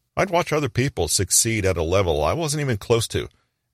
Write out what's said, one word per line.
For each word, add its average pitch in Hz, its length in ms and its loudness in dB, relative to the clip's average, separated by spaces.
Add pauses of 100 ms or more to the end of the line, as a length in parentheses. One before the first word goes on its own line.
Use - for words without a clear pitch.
(160)
I'd 139 140 0
watch 170 240 0
other 147 160 0
people 120 380 -2
succeed 104 580 0
at 92 120 2
a 85 60 0
level 85 400 2
I 80 100 2
wasn't 151 280 -4
even 127 160 -2
close 117 320 0
to, 76 180 -4 (460)